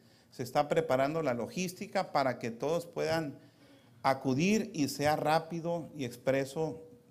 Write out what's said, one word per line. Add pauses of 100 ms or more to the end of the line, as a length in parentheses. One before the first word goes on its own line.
(300)
Se
está
preparando
la
logística
para
que
todos
puedan (520)
acudir
y
sea
rápido
y
expreso (280)